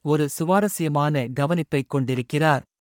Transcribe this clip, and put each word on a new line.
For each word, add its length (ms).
ஒரு 260
சுவாரஸ்யமான 1000
கவனிப்பைக் 600
கொண்டிருக்கிறார். 760